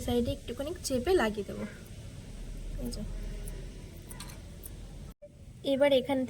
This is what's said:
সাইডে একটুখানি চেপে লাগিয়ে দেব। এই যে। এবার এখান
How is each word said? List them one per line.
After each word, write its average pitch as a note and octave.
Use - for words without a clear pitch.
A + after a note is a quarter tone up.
সাইডে A#3+
একটুখানি C4
চেপে C4
লাগিয়ে G#3
দেব। G#3
এই B3
যে। G#3
এবার C#4
এখান C4